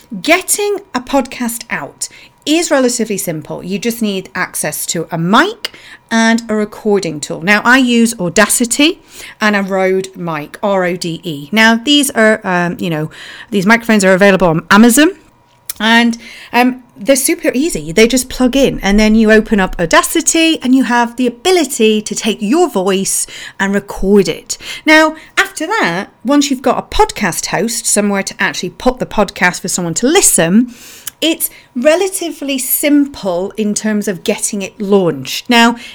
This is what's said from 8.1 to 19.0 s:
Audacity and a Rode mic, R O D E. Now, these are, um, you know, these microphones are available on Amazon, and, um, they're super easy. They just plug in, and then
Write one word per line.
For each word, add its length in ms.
Audacity 800
and 160
a 80
Rode 540
mic, 440
R 220
O 140
D 260
E. 300
Now, 240
these 340
are, 340
um, 340
you 100
know, 200
these 160
microphones 380
are 100
available 340
on 220
Amazon, 480
and, 380
um, 320
they're 180
super 380
easy. 400
They 160
just 180
plug 300
in, 240
and 180
then 160